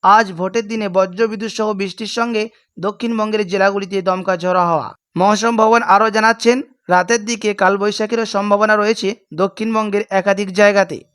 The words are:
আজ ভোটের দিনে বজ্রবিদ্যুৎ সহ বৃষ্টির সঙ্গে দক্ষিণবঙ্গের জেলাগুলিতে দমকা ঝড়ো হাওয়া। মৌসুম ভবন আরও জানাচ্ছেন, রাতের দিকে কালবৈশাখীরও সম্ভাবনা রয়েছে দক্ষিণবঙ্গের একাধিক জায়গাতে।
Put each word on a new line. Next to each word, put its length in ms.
আজ 280
ভোটের 360
দিনে 200
বজ্রবিদ্যুৎ 640
সহ 200
বৃষ্টির 440
সঙ্গে 260
দক্ষিণবঙ্গের 720
জেলাগুলিতে 540
দমকা 340
ঝড়ো 320
হাওয়া। 200
মৌসুম 400
ভবন 260
আরও 280
জানাচ্ছেন, 460
রাতের 360
দিকে 300
কালবৈশাখীরও 720
সম্ভাবনা 500
রয়েছে 320
দক্ষিণবঙ্গের 760
একাধিক 420
জায়গাতে। 460